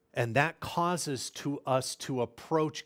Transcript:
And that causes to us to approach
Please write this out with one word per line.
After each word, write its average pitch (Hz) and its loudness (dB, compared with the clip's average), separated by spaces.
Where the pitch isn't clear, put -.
And 117 2
that 151 2
causes 170 -2
to 143 -4
us 131 2
to 127 -2
approach 156 -2